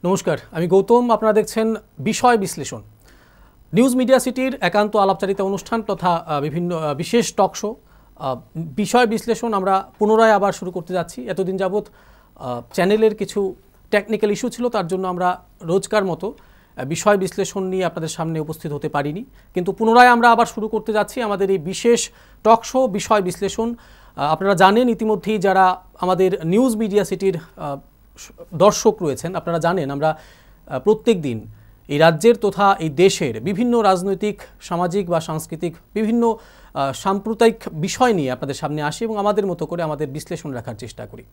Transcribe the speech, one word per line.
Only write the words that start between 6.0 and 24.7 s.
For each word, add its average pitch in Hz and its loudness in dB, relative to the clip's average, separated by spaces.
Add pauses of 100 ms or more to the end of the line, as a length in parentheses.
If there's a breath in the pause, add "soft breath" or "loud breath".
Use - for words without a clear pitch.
আহ, 156 -4
বিভিন্ন, 170 -4
আহ, 151 -2
বিশেষ 170 -2
টক 190 2
শো, 214 -8 (400 soft breath)
আহ, 135 -6 (140)
বিষয় 180 0
বিশ্লেষণ। 220 -2
আমরা 190 0
পুনরায় 220 4
আবার 196 2
শুরু 180 -8
করতে 180 -10
যাচ্ছি। 185 -6
এতদিন 185 -4
যাবৎ, 196 -4 (480 soft breath)
আহ, 120 -8 (120)
চ্যানেলের 208 2
কিছু 196 -4 (360)
technical 208 0
issue 233 -4
ছিল, 240 -6
তার 202 -4
জন্য 185 -4
আমরা 180 -2 (180)
রোজকার 190 0
মতো, 175 -6 (440 soft breath)
আহ, 127 -8
বিষয় 165 2
বিশ্লেষণ 190 -4
নিয়ে 185 -2
আপনাদের 170 -6
সামনে 160 -6
উপস্থিত 156 -8
হতে 147 -6
পারিনি, 151 -4 (280 soft breath)
কিন্তু 180 -4
পুনরায় 226 6
আমরা 240 6
আবার 233 4
শুরু 220 -8
করতে 214 -6
যাচ্ছি 208 -2
আমাদের 196 -2
এই 190 2
বিশেষ 208 0 (340 soft breath)
টক 220 6
শো 262 0
বিষয় 208 0
বিশ্লেষণ। 196 -4
আহ, - -10
আপনারা 170 0
জানেন 208 6